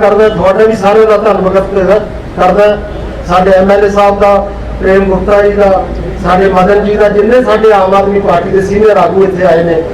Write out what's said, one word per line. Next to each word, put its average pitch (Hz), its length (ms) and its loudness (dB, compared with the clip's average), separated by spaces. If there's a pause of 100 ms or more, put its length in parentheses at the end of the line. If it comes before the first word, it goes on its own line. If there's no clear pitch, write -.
ਕਰਦਾ, 208 280 2
ਤੁਹਾਡਾ 190 360 0
ਵੀ 220 100 0
ਸਾਰਿਆਂ 214 300 2
ਦਾ 214 120 2
ਧੰਨਵਾਦ 190 360 -2 (200)
ਕਰਦਾ, 190 260 0 (380)
ਕਰਦਾ। 202 400 2 (500)
ਸਾਡੇ 185 240 0
ਐਮ 190 200 2
ਐਲ 202 140 2
ਏ 196 40 0
ਸਾਹਿਬ 202 300 0
ਦਾ, 202 300 0 (300)
ਪ੍ਰੇਮ 196 260 2
ਗੁਪਤਾ 190 360 0
ਜੀ 208 100 2
ਦਾ, 190 320 0 (400)
ਸਾਡੇ 185 300 0
ਮਦਨ 202 320 0
ਜੀ 208 100 -2
ਦਾ, 208 140 2
ਜਿੰਨੇ 220 340 2
ਸਾਡੇ 214 280 2
ਆਮ 190 240 2
ਆਦਮੀ 196 240 0
ਪਾਰਟੀ 185 300 -2
ਦੇ 190 120 0
ਸੀਨੀਅਰ 202 360 0
ਆਗੂ 180 260 0
ਇੱਥੇ 180 220 -2
ਆਏ 170 180 2
ਨੇ 165 180 -2 (120)